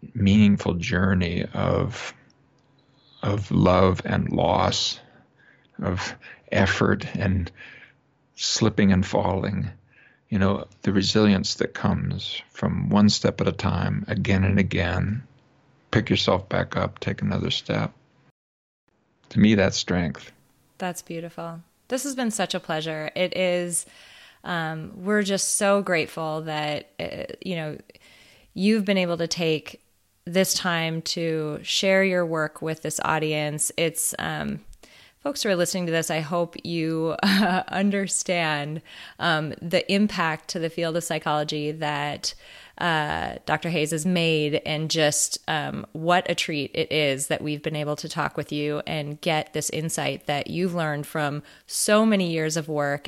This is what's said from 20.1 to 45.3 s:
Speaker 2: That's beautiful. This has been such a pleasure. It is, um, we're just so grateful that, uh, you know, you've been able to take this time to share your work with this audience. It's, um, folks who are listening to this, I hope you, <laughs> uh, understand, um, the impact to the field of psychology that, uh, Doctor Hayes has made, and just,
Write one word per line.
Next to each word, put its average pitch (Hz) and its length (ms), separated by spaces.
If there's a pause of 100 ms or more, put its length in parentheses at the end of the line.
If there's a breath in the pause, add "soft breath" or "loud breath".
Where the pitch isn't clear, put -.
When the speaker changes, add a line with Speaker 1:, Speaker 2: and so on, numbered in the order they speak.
Speaker 2:
That's 180 240
beautiful. 170 600 (280)
This 262 140
has 277 120
been 240 160
such 185 220
a 185 80
pleasure. 156 540
It 180 200
is, 180 500 (600 loud breath)
um, 160 500
we're 208 280
just 196 340
so 202 240
grateful 160 600
that, 151 540
uh, - 360 (100)
you 180 140
know, 156 200 (760 soft breath)
you've 208 320
been 196 120
able 170 200
to 165 100
take 160 540 (420)
this 185 300
time 165 480
to 160 640
share 190 420
your 180 200
work 160 360
with 160 200
this - 220
audience. 151 720
It's, - 440
um, 151 420 (580 loud breath)
folks - 240
who 214 60
are 190 60
listening 175 300
to 165 60
this, 160 180
I 160 120
hope 170 420
you, 160 560
<laughs> - 40
uh, 196 440
understand, 170 1120 (380 loud breath)
um, 156 420
the 170 300
impact 190 600
to 180 80
the 160 100
field 165 260
of 170 80
psychology 151 680
that, 147 600 (440 loud breath)
uh, 151 580 (100)
Doctor 156 240
Hayes 156 220
has 156 160
made, 160 480 (100)
and 156 240
just, 151 480 (100)